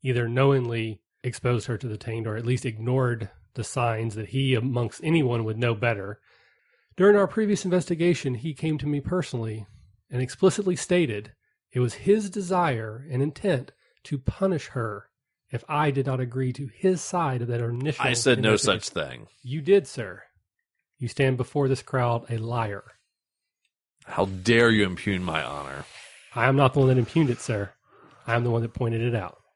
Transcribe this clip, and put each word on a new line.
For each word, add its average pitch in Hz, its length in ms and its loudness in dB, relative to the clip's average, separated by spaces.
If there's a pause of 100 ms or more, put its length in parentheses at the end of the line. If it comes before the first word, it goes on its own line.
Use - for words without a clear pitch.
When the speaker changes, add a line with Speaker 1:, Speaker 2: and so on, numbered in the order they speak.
Speaker 1:
either 120 260 -2
knowingly 120 720 0 (220)
exposed 120 420 -2
her 117 100 -4
to 120 120 -8
the 107 100 -8
taint 113 280 -8
or 107 100 -6
at 113 100 -6
least 123 180 0
ignored 117 640 -2 (260)
the 110 100 -6
signs 113 500 -2
that 107 140 -8
he, 131 260 0
amongst 120 480 -2
anyone, 131 420 2
would 110 140 -4
know 120 160 2
better. 104 460 -2 (760)
During 202 200 6
our 196 100 4
previous 208 380 0
investigation, 170 680 0
he 135 200 -6
came 156 240 -2
to 135 80 -6
me 147 140 0
personally 113 680 -4 (440)
and 123 120 -2
explicitly 185 540 2
stated 123 560 -2 (400)
it 123 80 -2
was 120 140 0
his 202 360 2
desire 147 800 -2
and 127 120 0
intent 147 500 -2 (320)
to 139 140 -6
punish 175 500 -2
her 110 400 -6 (420)
if 127 180 -8
I 151 220 2
did 131 160 -2
not 131 140 -2
agree 127 340 -2
to 139 200 -10
his 185 260 0
side 139 420 -2
of 117 60 -6
that 120 120 -2
initial 120 440 -2
Speaker 2:
I 127 100 2
said 117 260 4
no 110 120 4
Speaker 1:
investigation. 101 280 2
Speaker 2:
such - 100 -10
thing. 64 360 -8 (160)
Speaker 1:
You 135 180 -6
did, 190 260 4
sir. 95 360 -10 (760)
You 120 100 -4
stand 135 280 2
before 135 320 -2
this 131 140 0
crowd 120 480 -2
a 113 80 -4
liar. 113 460 -4 (1200)
Speaker 2:
How - 220 0
dare 113 440 4
you 107 140 6
impugn 92 380 -2
my 80 200 -2
honor? 69 420 -8 (500)
Speaker 1:
I 117 120 2
am 135 100 4
not 139 180 4
the 147 60 4
one 131 80 6
that 127 100 4
impugned 131 320 2
it, 120 100 -4
sir. 101 300 -4 (560)
I 117 80 0
am 120 100 2
the 120 60 2
one 117 120 2
that 117 120 -6
pointed 117 280 -2
it 120 120 0
out. 92 240 -6 (180)